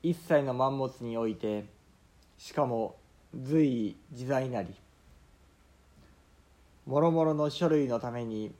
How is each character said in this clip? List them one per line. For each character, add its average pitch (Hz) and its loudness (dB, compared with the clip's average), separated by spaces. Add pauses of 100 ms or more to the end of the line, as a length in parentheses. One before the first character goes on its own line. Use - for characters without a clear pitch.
一 170 0
切 151 2
の 131 -2
万 135 0
物 131 -4
に 117 -6
お 113 0
い 107 -2
て、 104 -4 (720)
し - -18
か 147 2
も 113 -4 (400)
随 131 2
意 - -12 (140)
自 127 -10
在 131 -2
な 113 -4
り。 87 -10 (2250)
諸 151 4
々 160 4
の 151 2
書 170 0
類 147 4
の 117 0
た 123 -6
め 120 -6
に 107 -6